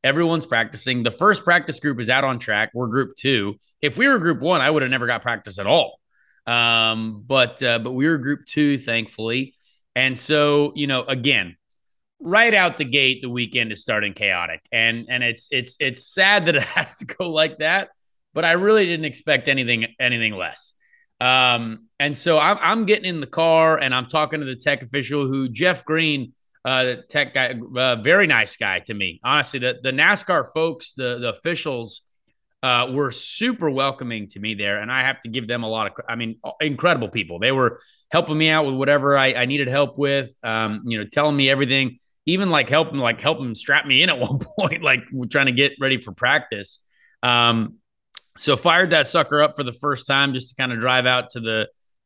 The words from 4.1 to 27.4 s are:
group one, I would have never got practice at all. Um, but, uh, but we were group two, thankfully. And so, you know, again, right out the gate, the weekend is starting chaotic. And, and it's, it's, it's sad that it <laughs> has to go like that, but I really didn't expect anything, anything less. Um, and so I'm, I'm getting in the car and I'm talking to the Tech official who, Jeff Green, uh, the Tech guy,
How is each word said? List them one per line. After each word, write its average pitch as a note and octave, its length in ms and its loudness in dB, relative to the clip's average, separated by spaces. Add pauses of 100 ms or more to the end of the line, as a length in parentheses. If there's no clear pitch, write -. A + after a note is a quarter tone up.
group D#3+ 220 0
one, D#3+ 200 2
I C3 80 4
would D#3 140 2
have B2+ 80 -2
never B2 160 -2
got A#2+ 160 -2
practice A2 360 -4
at F#2+ 80 -4
all. C#3+ 320 2 (480)
Um, A2+ 800 0
but, B2+ 360 2
uh, A#2 180 2
but A#2+ 120 -6
we C3 160 0
were D#3+ 100 2
group C#3 280 -4
two, D3 320 0
thankfully. A#2 800 -6 (400)
And B2+ 220 0
so, D3 580 2
you C#3+ 120 -4
know, C3 160 -2
again, A#2+ 540 -2 (600)
right G#3+ 340 4
out F#3 240 2
the D3+ 80 -2
gate, C3 360 2
the B2+ 80 -8
weekend A#2+ 420 -2
is G#2 100 -8
starting G#2 320 -2
chaotic. F2 480 -4 (100)
And, A2+ 380 0
and B2 140 -4
it's, A#2 280 -4
it's, B2+ 280 -6
it's C3 260 -4
sad F#3+ 420 2
that E3+ 80 4
it C3 80 0
<laughs> - 120 -8
has - 240 -4
to - 60 -10
go F3+ 240 -8
like D#3 300 0
that, F3 300 -2 (440)
but D#3+ 120 -2
I E3 80 4
really G3+ 320 4
didn't E3 200 -2
expect C3+ 420 -2
anything, A#2+ 400 0 (120)
anything A#2+ 340 0
less. - 400 -8 (460)
Um, B2 680 2 (120)
and C#3+ 180 -2
so D#3+ 220 4
I'm, F3+ 220 4
I'm G#3+ 240 2
getting G#3 200 0
in E3+ 160 -6
the C3 60 -10
car D#3+ 500 4
and C3+ 160 0
I'm B2+ 140 -2
talking D3+ 320 -2
to D3 60 -6
the C3 100 -8
Tech C#3+ 260 -2
official C3+ 460 -4
who, C3 220 -2
Jeff F3 360 -2
Green, D#3 480 -2 (320)
uh, C3 180 0
the B2+ 260 -4
Tech C#3+ 260 -2
guy, C3 180 0 (220)